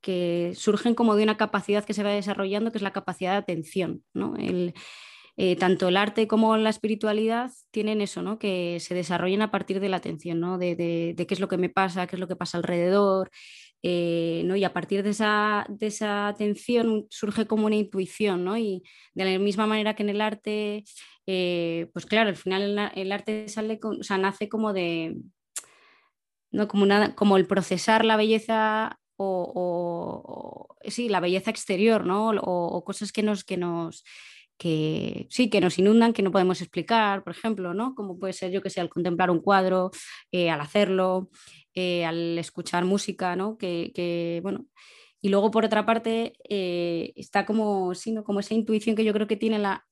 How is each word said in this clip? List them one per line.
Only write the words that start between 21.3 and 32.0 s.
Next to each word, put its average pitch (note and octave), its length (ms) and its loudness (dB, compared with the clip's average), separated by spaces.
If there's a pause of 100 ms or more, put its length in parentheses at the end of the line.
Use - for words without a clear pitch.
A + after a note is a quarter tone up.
pues E3+ 140 -10
claro, G#3+ 240 2
al D#3+ 60 -4
final F#3+ 260 -2
el, G3+ 340 -2
el F#3+ 160 -4
arte G#3+ 360 -6
sale G#3+ 300 -6
con, - 220 -6
o - 20 -10
sea, G3 160 0
nace G3 300 0
como G#3+ 240 -2
de, E3+ 460 -2 (1300)
¿no? G3+ 160 0
Como G3+ 160 2
una, G3+ 320 4
como G3+ 220 4
el F#3+ 100 6
procesar G3 580 2
la A3 120 4
belleza A3 840 0 (180)
o, F#3 380 -4
o, F3 1300 -6
o, - 100 -10
sí, A#3+ 180 -4
la F#3+ 120 2
belleza F#3 300 0
exterior, G#3 540 2